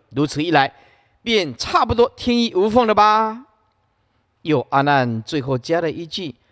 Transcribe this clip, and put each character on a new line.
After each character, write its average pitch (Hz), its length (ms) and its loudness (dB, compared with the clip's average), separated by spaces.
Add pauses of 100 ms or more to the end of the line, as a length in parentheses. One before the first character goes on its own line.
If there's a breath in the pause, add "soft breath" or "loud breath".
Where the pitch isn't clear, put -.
如 139 160 -2
此 147 160 -4
一 170 100 -4
来， 139 220 2 (480 soft breath)
便 185 360 0
差 320 280 0
不 233 80 -2
多 233 220 2
天 240 220 0
衣 233 180 0
无 190 140 2
缝 233 180 2
了 214 80 2
吧？ 220 500 2 (960)
又 151 180 -2 (120)
阿 139 100 2
难 123 420 0
最 151 180 -6
后 131 160 -4
加 165 220 -2
了 165 100 -2
一 170 160 -8
句 156 300 -10 (160)